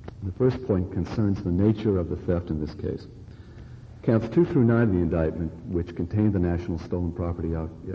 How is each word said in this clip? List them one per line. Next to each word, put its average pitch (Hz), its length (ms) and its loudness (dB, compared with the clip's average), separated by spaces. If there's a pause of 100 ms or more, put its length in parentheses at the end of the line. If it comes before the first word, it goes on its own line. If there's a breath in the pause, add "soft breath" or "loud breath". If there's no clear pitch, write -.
(220)
The 95 120 -6
first 127 340 0
point 92 240 0
concerns 98 500 0
the 90 80 -2
nature 101 480 4
of 82 120 0
the - 80 -4
theft 85 320 -2
in 78 100 -2
this 73 160 -6
case. - 320 -6 (960 loud breath)
Counts 113 320 2
two 170 80 8
through 135 220 4
nine 117 240 6
of - 20 2
the 90 60 4
indictment, 80 560 0 (120)
which 87 300 -4
contained 104 380 2
the 95 60 2
National 87 400 0
Stolen 87 340 -4
Property 85 420 -4
Act, 80 160 -4 (240)